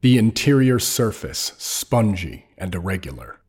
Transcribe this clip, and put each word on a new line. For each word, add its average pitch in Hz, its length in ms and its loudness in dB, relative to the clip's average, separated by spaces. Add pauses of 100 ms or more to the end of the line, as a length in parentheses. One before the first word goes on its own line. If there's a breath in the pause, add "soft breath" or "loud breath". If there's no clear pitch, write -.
The 127 160 6
interior 127 640 4
surface, - 760 -4
spongy - 880 -2 (100)
and 90 160 -8
irregular. 85 760 -8